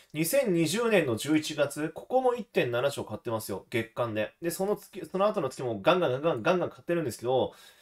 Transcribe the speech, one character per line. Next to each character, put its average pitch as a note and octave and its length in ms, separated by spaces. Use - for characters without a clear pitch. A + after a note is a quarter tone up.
二 D#3 140
千 B3+ 280
二 E3 140
十 A3+ 220
年 F#3+ 160
の A#2+ 100
十 C#3+ 220
一 D3+ 180
月、 D3 340
こ - 160
こ B3+ 160
も B3 140
一 A#3+ 80
点 D3 280
七 B2+ 200
兆 A2 140
買 G#2+ 120
っ - 40
て - 100
ま A2 80
す G#2+ 120
よ。 F#2 180
月 A2+ 240
間 A#2 200
で。 G#2+ 280
で、 E3+ 100
そ F#3+ 140
の G3+ 100
月、 F#3+ 300
そ F3 120
の G3 80
後 G#3 140
の C#3+ 80
月 B2+ 160
も A#2 180
ガ D#3 120
ン F#3 80
ガ D#3 80
ン - 20
ガ B2+ 60
ン C#3 40
ガ D#3+ 120
ン A#2 100
ガ E3 120
ン F3+ 40
ガ E3 60
ン - 40
買 - 120
っ - 20
て F3 100
る E3+ 100
ん - 20
で B2 60
す - 80
け - 60
ど、 B2 280